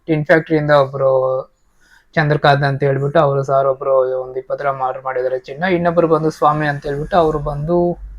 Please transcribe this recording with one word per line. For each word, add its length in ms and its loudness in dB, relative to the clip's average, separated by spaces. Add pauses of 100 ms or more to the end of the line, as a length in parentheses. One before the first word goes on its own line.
ಟಿನ್ 180 0
ಫ್ಯಾಕ್ಟ್ರಿಯಿಂದ 460 2
ಒಬ್ರು 680 2 (760)
ಚಂದ್ರಕಾಂತ್ 480 2
ಅಂತ 200 -2
ಹೇಳ್ಬಿಟ್ಟು 360 0
ಅವರು 240 2
ಸರ್ 240 2
ಒಬ್ರು 540 0
ಒಂದು 180 -8
ಇಪ್ಪತ್ತು 240 -8
ಗ್ರಾಮ್ 180 -2
ಆರ್ಡರ್ 220 -4
ಮಾಡಿದ್ದಾರೆ 360 -4
ಚಿನ್ನ. 240 -12
ಇನ್ನೊಬ್ರು 440 0
ಬಂದು 220 2
ಸ್ವಾಮಿ 380 0
ಅಂತ 180 -4
ಹೇಳ್ಬಿಟ್ಟು 320 -4
ಅವರು 220 2
ಬಂದು 580 -2 (220)